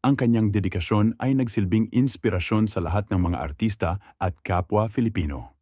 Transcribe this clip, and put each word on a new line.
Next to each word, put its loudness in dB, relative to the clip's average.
Ang 2
kanyang 4
dedikasyon 2
ay 2
nagsilbing 0
inspirasyon 0
sa -4
lahat -2
ng 2
mga 0
artista -4
at -2
kapwa -2
Filipino. -4